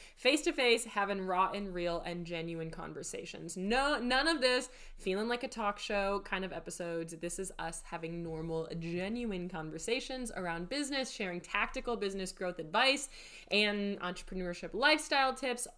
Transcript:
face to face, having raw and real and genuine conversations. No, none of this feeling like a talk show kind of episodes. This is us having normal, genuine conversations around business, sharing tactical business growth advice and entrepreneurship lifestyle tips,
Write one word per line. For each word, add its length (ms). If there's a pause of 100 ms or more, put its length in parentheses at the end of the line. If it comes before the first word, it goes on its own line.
(160)
face 260
to 100
face, 320
having 380
raw 300
and 200
real 280
and 260
genuine 440
conversations. 880
No, 420
none 280
of 140
this 280 (280)
feeling 320
like 160
a 40
talk 300
show 460
kind 200
of 80
episodes. 600
This 240
is 200
us 260
having 380
normal, 460 (100)
genuine 680
conversations 880
around 320
business, 420
sharing 300
tactical 560
business 360
growth 260
advice 500 (420)
and 500
entrepreneurship 760
lifestyle 580
tips, 460